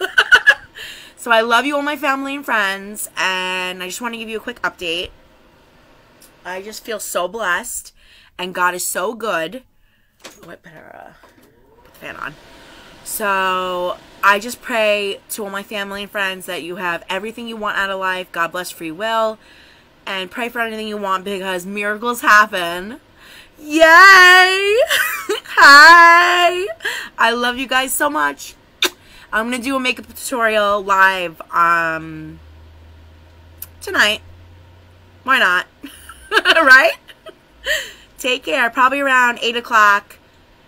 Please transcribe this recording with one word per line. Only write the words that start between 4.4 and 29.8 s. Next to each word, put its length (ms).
quick 220
update. 480
I 160
just 200
feel 160
so 300
blessed, 640
and 160
God 200
is 140
so 240
good. 500
Oh, 60
I 60
better, 440
uh, 280
put 100
the 60
fan 180
on. 200
So 960
I 140
just 240
pray 680
to 160
all 60
my 120
family 420
and 60
friends 360
that 160
you 140
have 340
everything 360
you 120
want 180
out 140
of 100
life. 320
God 200
bless 180
free 200
will. 480
And 240
pray 180
for 120
anything 280
you 80
want 280
because 420
miracles 560
happen. 760
Yay! 200
<laughs> 60
Hi! 1120
I 120
love 280
you 80
guys 260
so 160
much. 460
I'm 160
gonna 140
do 140
a 40